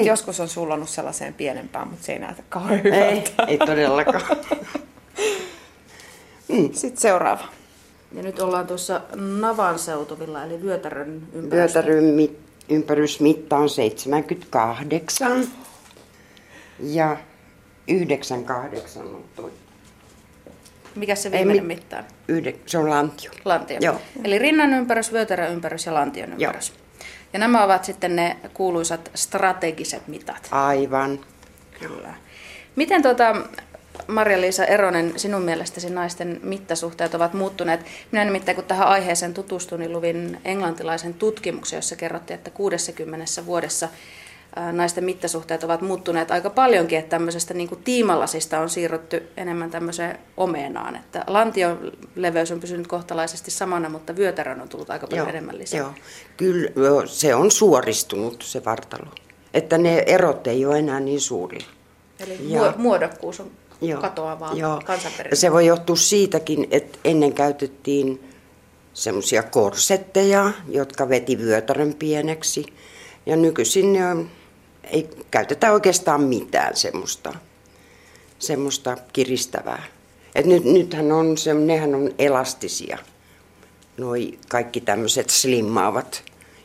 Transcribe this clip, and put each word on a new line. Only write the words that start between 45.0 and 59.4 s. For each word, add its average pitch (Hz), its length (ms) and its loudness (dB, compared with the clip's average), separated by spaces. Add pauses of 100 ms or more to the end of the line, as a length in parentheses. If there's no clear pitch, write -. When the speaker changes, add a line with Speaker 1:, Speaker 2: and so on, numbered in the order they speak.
Speaker 3:
mittasuhteet 165 600 -6
ovat 165 160 0
muuttuneet 175 500 -2
aika 180 200 -2
paljonkin, 190 480 4
että 156 120 -6
tämmöisestä 170 440 -2
niinku 175 220 -6
tiimalasista 170 840 0
on 165 100 -2
siirrytty 165 640 -4
enemmän 170 340 -6
tämmöiseen 170 480 -8 (180)
omenaan. 143 600 -4
Että - 300 -10
lantion 196 640 0 (220)
leveys 170 360 0
on 170 100 -8
pysynyt 175 260 -8
kohtalaisesti 170 640 -6
samana, 175 380 -2
mutta 156 280 -10
vyötärön 151 440 -2
on - 80 -16
tullut - 220 -12
aika - 160 -10
paljon 165 200 -4
Speaker 1:
Joo, - 40 -4
Speaker 3:
enemmän 156 280 -10
lisää. - 220 -6
Speaker 1:
joo. 139 120 -8 (440)
Kyllä, 175 400 2
joo, 135 300 6
se 143 280 2
on 147 160 6
suoristunut 120 920 2
se - 220 -8
vartalo. - 420 -6 (480)